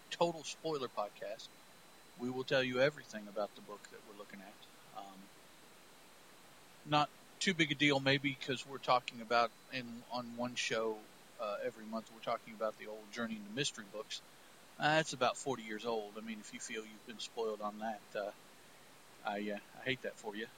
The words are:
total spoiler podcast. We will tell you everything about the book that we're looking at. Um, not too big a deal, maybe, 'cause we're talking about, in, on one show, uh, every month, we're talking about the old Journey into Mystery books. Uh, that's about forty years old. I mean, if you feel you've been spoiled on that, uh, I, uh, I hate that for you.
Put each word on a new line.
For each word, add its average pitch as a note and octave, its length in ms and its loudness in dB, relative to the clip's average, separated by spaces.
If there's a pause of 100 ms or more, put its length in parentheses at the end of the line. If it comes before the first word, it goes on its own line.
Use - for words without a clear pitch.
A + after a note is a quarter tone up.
(100)
total E3 340 2
spoiler C#3+ 440 -2
podcast. G#2 600 -6 (680)
We B2 120 -2
will B2+ 140 -2
tell C3+ 180 4
you B2+ 180 4
everything C3+ 480 2
about G2+ 260 -2
the G#2+ 80 -16
book G2+ 180 -12 (100)
that F#2 180 -14
we're G#2 100 -14
looking G2+ 220 -12
at. - 600 -16
Um, G2 180 -12 (1700)
not D3 220 6 (320)
too G3 140 6
big D#3 180 4
a - 20 2
deal, C#3+ 260 6
maybe, C3+ 360 4 (100)
'cause B2+ 200 -2
we're C3+ 120 -8
talking B2 420 4
about, A#2 300 6 (220)
in, A#2+ 300 -6 (100)
on A#2+ 240 -4
one B2 180 -2
show, A2+ 420 2 (440)
uh, G#2 240 0
every A2+ 200 -4
month, A2 300 -6
we're A2+ 80 -16
talking A#2 320 -2
about G#2+ 240 -2
the G#2 80 -10
old G#2+ 260 -10
Journey A2+ 240 -2
into G#2 180 -8
Mystery C3 380 -2
books. - 280 -8 (600)
Uh, D3+ 140 6
that's D#3+ 180 4
about B2 240 4
forty A#2+ 280 -4
years G#2+ 200 -6
old. A2 320 0
I A2 40 -10
mean, A2 200 -8
if - 140 -14
you B2 60 -8
feel A2+ 220 -6
you've G#2+ 240 -14
been G#2+ 120 -10
spoiled A2 420 -2
on G#2+ 200 -4
that, A2 200 -2 (140)
uh, G#2 160 0 (960)
I, G#2 280 -2
uh, G2+ 40 -4 (220)
I A#2 40 -10
hate B2+ 180 -2
that - 140 -4
for G#2 200 -8
you. A2 100 -6 (120)